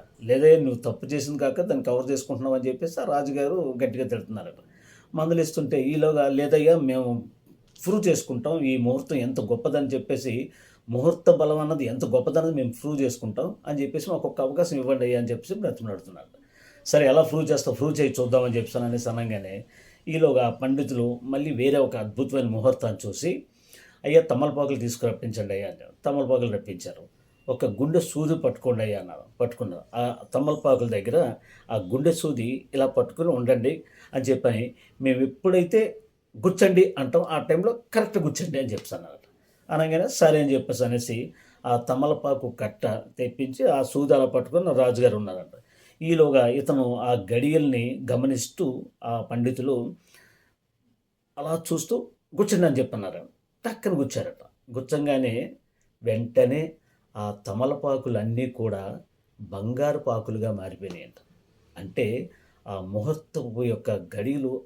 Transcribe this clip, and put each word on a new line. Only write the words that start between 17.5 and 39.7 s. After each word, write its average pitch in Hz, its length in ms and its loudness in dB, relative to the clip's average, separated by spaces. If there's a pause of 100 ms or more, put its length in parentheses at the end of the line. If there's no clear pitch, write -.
చేస్తావు, 131 240 0
ప్రూవ్ 143 240 -2
చేయి 139 200 2
చూద్దామని" 123 360 2
చెప్పేసి 117 220 -2
అనేసి 120 320 -2
అనగానే 107 560 -6 (420)
ఈలోగా 151 400 4
ఆ - 20 2
పండితులు 123 760 -2
మళ్ళీ 139 280 -4
వేరే 131 260 2
ఒక 127 180 2
అద్భుతమైన 120 500 -4
ముహూర్తాన్ని 110 600 0
చూసి, 151 360 -6 (640)
"అయ్యా, 156 160 6
తమలపాకులు 139 540 0
తీసుకురప్పించండి 110 800 -4
అయ్యా" 98 140 -4
అని 87 100 -10 (280)
తమలపాకులు 131 460 0
రప్పించారు. 95 680 -12 (320)
"ఒక - 160 -2
గుండె 139 340 0
సూది 156 360 -2
పట్టుకోండి 120 480 -2
అయ్యా" 104 160 -2
అన్నారు. 85 240 -14 (160)
పట్టుకున్నారు. 98 440 -4 (120)
ఆ 120 200 -2 (200)
తమలపాకుల 135 520 2
దగ్గర 117 460 0 (380)
ఆ 113 40 -4
గుండె 123 360 0
సూది 131 640 -4
ఇలా 135 140 2
పట్టుకుని 160 420 0
ఉండండి 123 540 2 (300)
అని 135 100 -2
చెప్పని, 123 520 0 (260)
"మేము 131 200 2
ఎప్పుడైతే 180 800 2 (380)
గుచ్చండి 185 600 4
అంటాం 139 320 2
ఆ 156 100 -2
టైంలో 190 400 0 (140)
కరెక్ట్ 214 240 0
గుచ్చండి" 156 420 -2
అని 131 80 -2
చెప్పేసి - 280 -8
అన్నారు. 73 220 -16 (540)